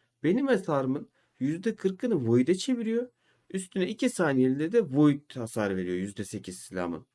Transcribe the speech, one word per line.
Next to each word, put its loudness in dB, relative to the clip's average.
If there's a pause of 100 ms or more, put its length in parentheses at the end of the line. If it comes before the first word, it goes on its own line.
(240)
Benim 2
hasarımın 0 (300)
yüzde -2
kırkını -2
Void'e 4
çeviriyor. -2 (400)
Üstüne -4
iki -2
saniyeliğinde 2
de 4
Void 2
hasar -2
veriyor. -2
Yüzde -6
sekiz -10
silahımın -8